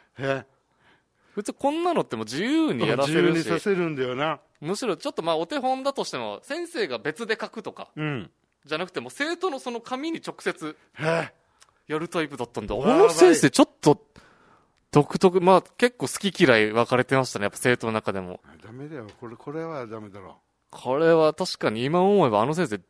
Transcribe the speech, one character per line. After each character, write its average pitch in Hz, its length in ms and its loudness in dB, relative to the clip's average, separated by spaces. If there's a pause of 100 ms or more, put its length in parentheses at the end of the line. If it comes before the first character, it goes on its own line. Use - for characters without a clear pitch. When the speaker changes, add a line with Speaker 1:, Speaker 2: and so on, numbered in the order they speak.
(180)
Speaker 1:
へ？ 131 280 -4 (920)
Speaker 2:
普 208 80 -8
通 240 100 -8
こ 277 180 -4
ん 320 120 -4
な 349 100 0
の 226 80 0
っ - 40 -10
て - 100 -10
も 110 80 -6
う - 20 -8
自 120 180 -8
由 294 300 0
に 113 140 -2
や 113 80 0
ら 135 100 0
せ 147 80 -2
る 170 60 2
し。 175 160 2
Speaker 1:
自 165 140 -2
由 - 60 -2
に 156 40 -4
さ - 40 -8
せ 202 120 0
る 175 140 -2
ん 156 60 -6
だ 131 80 -4
よ 123 120 -4
な。 147 240 -4 (220)
Speaker 2:
む 160 140 -6
し 254 100 -8
ろ 190 120 -2
ち - 100 -12
ょ 302 40 -4
っ - 20 -20
と - 80 -6
ま 165 120 -2
あ - 40 0
お 165 80 -4
手 294 140 -6
本 262 240 -4
だ 277 100 -4
と 208 100 -6
し - 80 -10
て 151 60 -8
も、 107 260 -8
先 330 240 -8
生 240 200 -6
が 123 100 -6
別 156 300 -8
で 214 120 -2
書 214 100 -8
く 226 140 -14
と 135 100 -12
か。 - 220 -18
Speaker 1:
う 156 80 -6
ん。 135 280 -6 (340)
Speaker 2:
じ 143 100 -6
ゃ - 20 -4
な 175 80 -6
く 180 60 -12
て - 80 -8
も 120 80 -8
う 127 40 -14
生 320 260 -6
徒 370 120 -4
の 269 100 -6
そ 254 120 -10
の 233 100 -8
紙 262 300 -8
に 330 140 -8
直 - 140 -12
接 160 380 -8 (220)
Speaker 1:
へ？ 160 320 -2 (560)
Speaker 2:
や 151 100 -4
る 165 100 -6
タ 170 140 -4
イ 156 60 -4
プ 143 100 -12
だ 120 80 -6
っ - 40 -10
た - 120 -8
ん 104 60 -8
だ。 104 80 -4
Speaker 1:
わ 123 100 -4
ー、 226 80 6
Speaker 2:
あ 311 40 6
の 403 120 8
先 339 260 8
生 - 140 4
ち - 100 4
ょ 277 40 8
っ - 60 4 (120)
と - 240 4 (840)
独 147 280 4
特、 185 220 4
ま 185 160 6
あ 165 40 4
結 - 360 -2
構 135 100 -4
好 - 240 -4
き - 120 0
嫌 127 140 8
い 107 140 4
分 113 140 2
か 123 120 2
れ 123 80 2
て 139 100 0
ま 131 100 2
し - 80 -8
た 101 60 -8
ね。 101 40 -2
や 101 60 -2
っ - 20 -4
ぱ - 60 -18
生 123 200 0
徒 120 100 -8
の 110 60 -2
中 110 200 -4
で 95 80 -6
も。 92 240 -12
Speaker 1:
あ、 - 40 -20 (140)
ダ 107 80 -20
メ 131 160 -16
だ 160 100 -16
よ。 110 100 -14 (120)
こ 123 80 -16
れ、 113 80 -16
こ 143 160 -16
れ 160 120 -8
は 151 240 -10
ダ 110 120 -12
メ 107 100 -14
だ 98 100 -18
ろ。 90 180 -20 (340)
Speaker 2:
こ 127 280 -2
れ 165 140 6
は 156 200 4
確 - 240 -6
か 151 140 -2
に 113 120 -4
今 160 180 2
思 190 260 4
え - 20 0
ば 104 120 4
あ 113 40 2
の 147 80 -2
先 165 140 0
生 104 120 -6 (100)